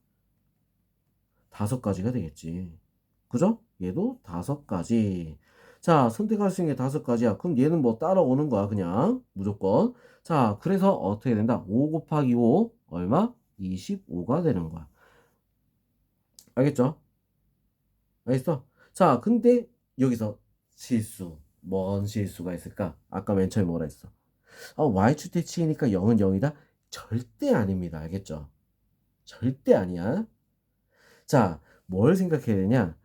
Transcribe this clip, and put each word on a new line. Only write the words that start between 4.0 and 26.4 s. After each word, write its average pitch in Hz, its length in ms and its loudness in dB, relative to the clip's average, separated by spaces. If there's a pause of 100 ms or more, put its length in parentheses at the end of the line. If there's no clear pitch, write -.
다섯 90 440 -8
가지. 92 720 -2 (420)
자, 143 280 4
선택할 208 420 0
수 185 100 -6
있는 156 140 0
게 - 20 -4
다섯 139 260 -2
가지야. 117 360 0
그럼 170 200 -2
얘는 151 240 2
뭐 113 160 2
따라오는 151 500 2
거야, 101 200 0
그냥. 107 640 0
무조건. 101 600 0 (280)
자, 120 380 0
그래서 190 340 2
어떻게 107 400 -2
된다? 107 320 0
오 131 240 0
곱하기 151 440 0
오, 127 380 4 (140)
얼마? 127 460 0 (260)
이십오가 98 840 -6
되는 95 260 0
거야. 80 200 -14 (1700)
알겠죠? 139 460 0 (1200)
알겠어? - 400 -2 (340)
자, 147 220 6
근데 240 500 2 (300)
여기서 113 400 0 (340)
실수. 92 640 -6 (220)
뭔 95 440 -2
실수가 95 480 -6
있을까? 87 440 -8 (140)
아까 98 220 -6
맨 95 160 2
처음에 101 160 0
뭐라 85 200 -2
했어? - 240 -14 (680)
아, - 80 -2
Y축 113 480 2
대칭이니까 156 640 -2
영은 101 240 4
영이다? 98 360 2 (380)